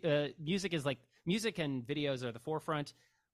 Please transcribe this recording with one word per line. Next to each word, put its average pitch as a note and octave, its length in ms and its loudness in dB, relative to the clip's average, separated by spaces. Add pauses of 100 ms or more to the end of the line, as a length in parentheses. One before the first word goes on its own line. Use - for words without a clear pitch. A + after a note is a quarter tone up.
uh, D3 340 4
music F3 360 0
is, D3 120 0
like, C3+ 140 0 (260)
music G#3 340 2
and C3+ 260 0
videos C#3 380 0
are A#2+ 80 -2
the A2+ 80 -10
forefront. D3+ 540 -2 (400)